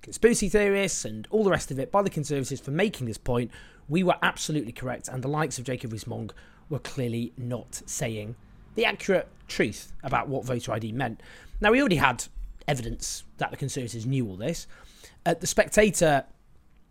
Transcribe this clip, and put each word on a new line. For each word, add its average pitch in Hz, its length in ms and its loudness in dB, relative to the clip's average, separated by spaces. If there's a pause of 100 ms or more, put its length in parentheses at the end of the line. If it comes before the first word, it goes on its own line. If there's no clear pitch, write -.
conspiracy - 480 4
theorists 196 560 2
and 107 280 -8
all 220 100 4
the 196 80 4
rest 151 220 0
of 131 80 -4
it 131 100 -6
by 202 120 4
the 190 60 -2
Conservatives 139 520 -4
for - 100 -10
making 160 380 0
this 107 100 -6
point, 120 320 0 (380)
we 175 160 2
were 175 180 4
absolutely 160 480 -2
correct, 123 380 -8
and 131 160 -6
the 131 40 -4
likes 151 300 -2
of 123 60 -10
Jacob 123 280 -6
Rees-Mogg 113 400 -8 (360)
were 139 100 -4
clearly 120 580 -4
not 120 480 -8
saying 110 520 -6 (400)
the 220 80 2
accurate 202 440 2 (200)
truth - 440 -2 (120)
about 127 240 0
what 131 160 -2
voter 123 280 -4
I 110 60 -2
D 110 140 -4
meant. 117 280 -4 (400)
Now, 208 120 6
we 254 80 8
already 233 160 4
had 131 280 4 (440)
evidence 117 560 -4 (140)
that - 120 -2
the - 60 -10
Conservatives 117 500 -6
knew 127 220 2
all 92 80 -8
this. 135 320 -4 (580)
Uh, 165 80 4
the - 140 -4
Spectator, 165 760 4 (680)